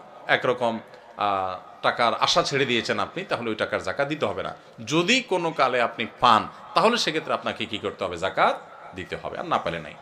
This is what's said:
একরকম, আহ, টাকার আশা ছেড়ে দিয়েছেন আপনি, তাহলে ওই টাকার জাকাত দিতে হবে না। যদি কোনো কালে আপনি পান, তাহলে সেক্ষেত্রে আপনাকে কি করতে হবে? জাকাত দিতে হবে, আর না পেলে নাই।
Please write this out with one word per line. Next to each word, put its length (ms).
একরকম, 520
আহ, 420
টাকার 320
আশা 280
ছেড়ে 220
দিয়েছেন 340
আপনি, 260
তাহলে 260
ওই 60
টাকার 260
জাকাত 260
দিতে 180
হবে 160
না। 120
যদি 340
কোনো 300
কালে 320
আপনি 240
পান, 280
তাহলে 220
সেক্ষেত্রে 380
আপনাকে 320
কি 120
করতে 260
হবে? 120
জাকাত 440
দিতে 220
হবে, 220
আর 60
না 140
পেলে 200
নাই। 240